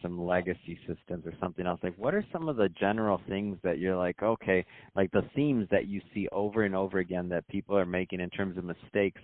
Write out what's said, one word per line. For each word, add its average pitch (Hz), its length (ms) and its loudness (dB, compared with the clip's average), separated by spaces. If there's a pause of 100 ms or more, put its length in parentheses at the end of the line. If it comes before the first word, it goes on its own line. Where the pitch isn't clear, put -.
some 87 240 -4
legacy 90 640 0
systems 82 400 -8
or 85 140 -8
something 90 260 -4
else, 87 160 -2
like, 90 160 -4
what 131 160 0
are 208 180 0
some 165 160 -4
of 139 80 -2
the 104 120 4 (120)
general 101 480 2
things 98 360 -2
that 85 160 2
you're 92 160 2
like, 90 260 0
okay, 98 420 2 (300)
like, 95 160 2
the 98 240 2
themes 139 380 2
that 98 160 4
you 101 120 -4 (140)
see 101 160 -2
over 104 320 2
and 98 140 2
over 95 240 0
again 90 280 -2
that 87 200 -2
people 98 280 -2
are 95 80 4
making 90 360 -2
in 87 100 -4
terms 95 260 -4
of 90 80 -6
mistakes 92 600 -2